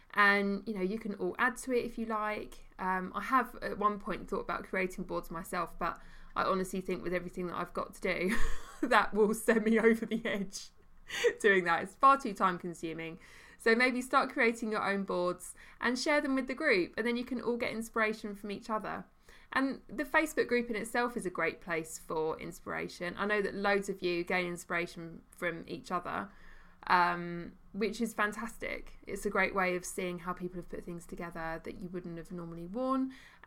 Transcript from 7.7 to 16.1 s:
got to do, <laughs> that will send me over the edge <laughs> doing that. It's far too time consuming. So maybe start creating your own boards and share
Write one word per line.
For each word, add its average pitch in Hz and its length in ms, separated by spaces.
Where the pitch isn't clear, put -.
got - 220
to - 60
do, 190 340
<laughs> - 0
that 233 320
will 208 200
send 226 320
me 220 140
over 226 260
the - 200
edge - 440
<laughs> - 400
doing 196 240
that. 170 180
It's 190 120
far 269 220
too 233 160
time 185 240
consuming. 165 600
So 226 160
maybe 254 260
start 277 300
creating 233 400
your 208 160
own 196 160
boards 180 520
and 247 160
share 294 240